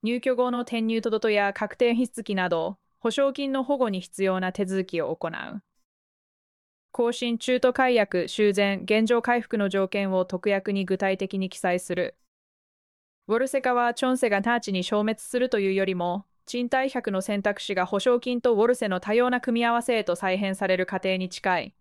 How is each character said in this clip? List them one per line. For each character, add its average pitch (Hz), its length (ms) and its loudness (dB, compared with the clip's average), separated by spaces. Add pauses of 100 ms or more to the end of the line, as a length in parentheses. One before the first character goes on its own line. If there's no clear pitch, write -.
入 240 160 0
居 254 160 2
後 247 160 2
の 240 80 -2
転 240 220 -4
入 226 180 0
届 220 320 0
や 202 200 2
確 214 240 -4
定 240 180 4
筆 233 280 -2
記 202 140 -4
な 185 120 0
ど、 175 300 -2 (220)
保 226 100 0
証 277 220 2
金 277 180 -4
の 269 140 0
保 277 140 0
護 247 100 2
に 190 120 -2
必 - 220 -6
要 190 160 2
な 185 140 -2
手 202 120 -2
続 185 200 -2
き 175 160 -4
を 156 140 -2
行 165 140 -6
う。 - 340 -10 (1300)
更 240 180 0
新、 240 280 -2
中 254 200 0
途 247 140 4
解 254 240 4
約、 196 320 2
修 208 240 2
繕、 196 320 0
現 220 220 2
状 233 160 2
回 240 180 2
復 220 180 -4
の 202 100 2
条 190 200 0
件 196 240 -2
を 185 120 2
特 185 260 -4
約 196 200 -2
に 196 140 0
具 185 140 -2
体 190 200 0
的 196 200 -4
に 190 100 -4
記 - 100 -14
載 180 220 0
す - 140 -6
る。 175 220 -4 (1080)
ウ 208 80 0
ォ 226 40 2
ル 262 100 0
セ 269 120 0
化 254 140 0
は 240 180 2
チ 262 140 -2
ョ 254 40 2
ン 254 80 2
セ 240 120 2
が 202 80 2
直 233 220 2
ち 202 120 -6
に 185 120 0
消 208 180 0
滅 220 180 -2
す - 180 -4
る 254 100 2
と 233 100 0
い 196 120 2
う 190 40 0
よ 196 100 2
り 190 120 -2
も、 175 300 -2 (200)
賃 247 220 -4
貸 262 240 0
借 240 180 -4
の 190 100 0
選 202 220 -2
択 202 180 0
肢 - 140 -4
が 180 100 2
保 202 140 -2
証 240 220 2
金 247 200 -4
と 240 140 4
ウ 202 60 2
ォ 220 80 4
ル 254 80 6
セ 226 100 -4
の 185 140 -2
多 208 140 -4
様 247 160 4
な 247 100 0
組 240 220 0
み 233 40 2
合 233 60 2
わ 233 100 0
せ 233 160 0
へ 208 60 -2
と 175 100 0
再 185 240 -2
編 196 160 0
さ 190 140 -4
れ 185 80 4
る 185 100 0
過 190 120 -4
程 190 180 0
に 185 120 -4
近 180 320 -2
い。 - 200 -10